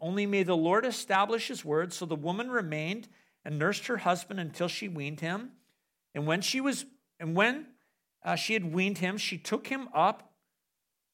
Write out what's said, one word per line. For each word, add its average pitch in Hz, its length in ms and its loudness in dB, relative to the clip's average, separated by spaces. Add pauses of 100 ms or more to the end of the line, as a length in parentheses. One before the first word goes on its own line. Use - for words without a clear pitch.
Only 190 240 0
may 202 180 2
the 175 140 4
Lord 185 280 4
establish 220 600 0
his 220 160 -8
word." 160 300 0
So 185 120 -6
the 160 100 -2
woman 185 360 -4
remained 180 560 -2 (380)
and 151 120 -4
nursed 175 300 0
her 240 100 0
husband 180 440 0
until 170 260 -2
she 202 220 -6
weaned 151 320 -6
him. 196 320 -4 (600)
And 147 140 -2
when 170 140 4
she 254 180 0
was, 269 260 0 (340)
and 165 140 -2
when, 240 340 4 (560)
uh, 175 120 0
she - 180 0
had 175 200 0
weaned 185 240 2
him, 185 200 -2
she 190 200 -4
took - 300 -4
him 269 260 -6
up 180 400 2 (800)